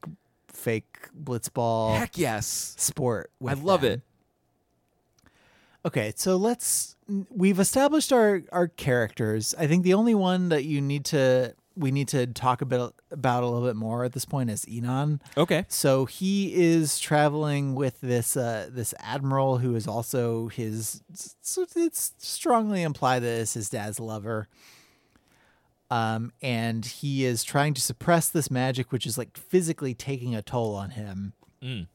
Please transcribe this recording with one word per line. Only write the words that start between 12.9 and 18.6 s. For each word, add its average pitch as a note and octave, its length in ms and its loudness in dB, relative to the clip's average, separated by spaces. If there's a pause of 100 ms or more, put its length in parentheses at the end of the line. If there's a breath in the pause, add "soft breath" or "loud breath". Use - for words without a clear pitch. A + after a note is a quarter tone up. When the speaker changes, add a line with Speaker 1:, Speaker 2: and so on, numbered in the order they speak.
Speaker 1:
about B2 320 2
a - 20 0
little A#2+ 220 0
bit A2+ 80 -2
more A2+ 260 -2
at B2+ 120 -2
this C3 100 -6
point C3 260 -2
is G#2 160 -6
Enon. C3 540 -2 (160 loud breath)
Speaker 2:
Okay. E3+ 320 2
Speaker 1:
So C3+ 380 2
he G3 480 -2
is E3 440 4
traveling D3 760 2
with C3+ 260 -2
this, A#2+ 340 0
uh, A#2 380 -2